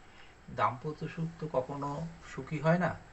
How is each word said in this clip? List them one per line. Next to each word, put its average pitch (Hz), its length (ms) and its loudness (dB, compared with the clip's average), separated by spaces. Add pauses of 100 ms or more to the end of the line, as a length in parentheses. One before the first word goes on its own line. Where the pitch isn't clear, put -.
(560)
দাম্পত্য 123 520 0
সুখ 160 220 -4 (100)
তো 160 140 -4
কখনো 139 360 0 (420)
সুখী 143 280 -4
হয় 160 180 8
না। 170 140 4 (220)